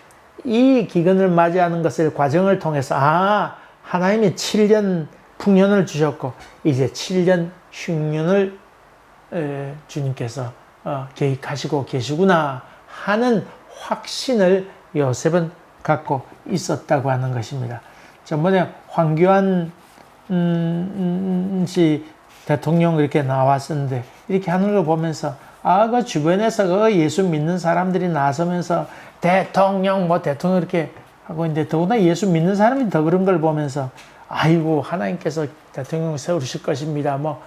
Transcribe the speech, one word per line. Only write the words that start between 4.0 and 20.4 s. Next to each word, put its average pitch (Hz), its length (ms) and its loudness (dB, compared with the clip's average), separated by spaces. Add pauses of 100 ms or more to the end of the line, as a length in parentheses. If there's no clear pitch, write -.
칠 208 320 2
년 190 400 2 (300)
풍년을 196 480 4
주셨고 147 460 -2 (320)
이제 135 280 2
칠 185 340 -2
년 175 260 2 (180)
흉년을, 170 880 -2 (760)
에, 143 420 -6 (140)
주님께서, 131 640 -6 (320)
어, 135 300 -8
계획하시고 139 720 -4
계시구나 147 760 0 (240)
하는 220 600 -2 (340)
확신을 190 880 0 (260)
요셉은 160 560 0 (320)
갖고 139 400 -2 (240)
있었다고 143 640 -2
하는 131 220 -2
것입니다. 120 480 -6 (440)
저번에 170 480 0 (160)
황교안, 175 840 2 (580)
음, 180 1300 -2